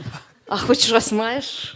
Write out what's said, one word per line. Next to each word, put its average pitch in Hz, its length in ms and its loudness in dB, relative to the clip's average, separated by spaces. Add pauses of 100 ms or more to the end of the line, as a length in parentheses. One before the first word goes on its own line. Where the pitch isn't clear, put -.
(480)
А 202 100 -4
хоч 240 220 2
щось 226 320 4
маєш 226 640 -4